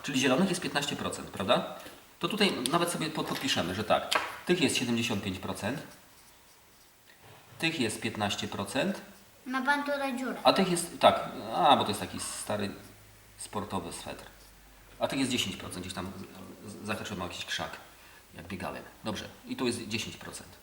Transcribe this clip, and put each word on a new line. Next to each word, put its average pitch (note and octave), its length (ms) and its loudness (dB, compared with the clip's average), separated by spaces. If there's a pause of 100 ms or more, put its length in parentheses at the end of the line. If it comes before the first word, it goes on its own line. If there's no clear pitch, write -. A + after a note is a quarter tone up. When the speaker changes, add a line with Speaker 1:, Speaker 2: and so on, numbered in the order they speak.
Speaker 1:
Czyli C3 160 0
zielonych D3+ 300 6
jest F3 120 0
piętnaście D3 340 -2
procent, - 340 -4
prawda? A#2+ 460 2 (440)
To E3+ 80 -2
tutaj G3 240 4 (200)
nawet E3+ 200 4
sobie D#3+ 180 -2
pod-, - 180 -4
podpiszemy, F#2+ 480 0
że G#2+ 80 -2
tak. - 360 4 (260)
Tych F3 160 4
jest B2+ 160 4
siedemdziesiąt A#2 460 2
pięć F#2 160 -2
procent. G2 420 -4 (1800)
Tych D#3+ 200 0
jest A2+ 220 0
piętnaście G#2 460 -2
procent. F#3+ 540 -2 (440)
Speaker 2:
Ma C4 160 -2
pan C#4 220 2
tutaj C#4 360 0
dziurę. B3+ 240 -2
Speaker 1:
A - 100 8
tych F3+ 180 4
jest, - 280 -2
tak, - 300 6 (260)
a, D3+ 220 10
bo A2 60 2
to G#2+ 60 0
jest G2+ 100 -2
taki F#2 200 -6
stary - 560 -4 (640)
sportowy F#2+ 560 -4
swetr. - 320 -10 (760)
A - 80 2
tych C3+ 120 0
jest B2 120 2
dziesięć G2+ 240 0
procent, F2 300 -8
gdzieś F#2 100 -8
tam F#2 160 -6 (540)
z-, G#2 60 -12
z-, G2+ 140 -14
zahaczyłem G2+ 360 -4
o F2+ 40 -2
jakiś - 200 -8
krzak, - 320 -4 (560)
jak E2+ 140 -14
biegałem. E2+ 360 -6 (200)
Dobrze, - 260 -4 (160)
i B2 100 -4
tu B2+ 120 0
jest G#2 200 -2
dziesięć G#2 300 -4
procent. - 320 -12 (140)